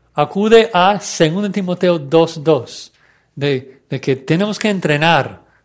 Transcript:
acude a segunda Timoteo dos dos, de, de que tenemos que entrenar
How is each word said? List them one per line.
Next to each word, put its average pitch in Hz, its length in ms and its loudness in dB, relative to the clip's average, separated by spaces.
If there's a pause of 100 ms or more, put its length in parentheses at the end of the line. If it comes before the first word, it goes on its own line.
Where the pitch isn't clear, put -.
(140)
acude 214 580 2
a 185 280 2
segunda 185 500 -2
Timoteo 180 480 -2
dos 160 460 0
dos, 143 480 -2 (420)
de, 139 540 -6
de 135 120 -8
que 135 160 -2
tenemos 190 420 -2
que 220 100 -2
entrenar 156 760 0 (220)